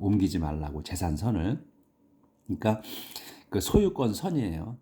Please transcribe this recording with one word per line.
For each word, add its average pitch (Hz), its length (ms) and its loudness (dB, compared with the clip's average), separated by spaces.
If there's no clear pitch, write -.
옮기지 92 380 4
말라고, 76 440 -4
재산선을. 90 800 -2
그러니까 107 360 0
그 98 120 0
소유권 180 520 4
선이에요. 117 680 -2